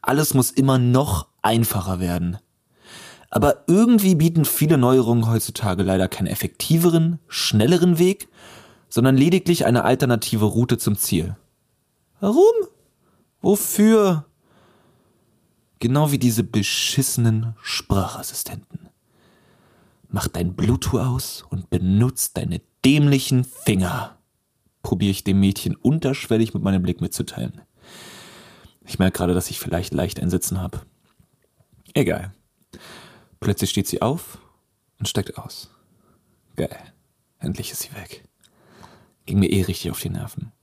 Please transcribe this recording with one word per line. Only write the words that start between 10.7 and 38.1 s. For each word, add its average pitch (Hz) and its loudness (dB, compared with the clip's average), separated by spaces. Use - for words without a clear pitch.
zum 104 -2
Ziel. 92 -4
Warum? 320 4
Wofür? 202 2
Genau 143 2
wie 139 0
diese 113 2
beschissenen 113 -2
Sprachassistenten. - -6
Mach - -4
dein 87 -4
Bluetooth - 0
aus - -6
und 92 -10
benutz 98 0
deine 85 -6
dämlichen 139 4
Finger. - -2
Probier 98 -2
ich - -6
dem 98 2
Mädchen - 0
unterschwellig 131 -2
mit - -6
meinem 95 0
Blick 90 -4
mitzuteilen. - -8
Ich - -14
merk 92 2
gerade, 90 0
dass 90 -2
ich - -10
vielleicht 85 -6
leicht - -4
ein 87 -2
Sitzen 90 -4
hab. - -10
Egal. 87 -2
Plötzlich 95 -2
steht - -4
sie - -6
auf - -6
und - -8
steigt - -6
aus. - -18
Geil. - -10
Endlich - -8
ist - -12
sie - -14
weg. - -20